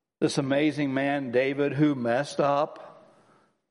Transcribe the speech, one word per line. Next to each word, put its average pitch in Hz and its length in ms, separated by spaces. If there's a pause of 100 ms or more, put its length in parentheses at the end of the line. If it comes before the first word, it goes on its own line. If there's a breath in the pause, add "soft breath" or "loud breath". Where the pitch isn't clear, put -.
(200)
This 151 180
amazing 143 560
man, 139 380
David, 135 420
who 147 200
messed 123 460
up, 143 640 (680 soft breath)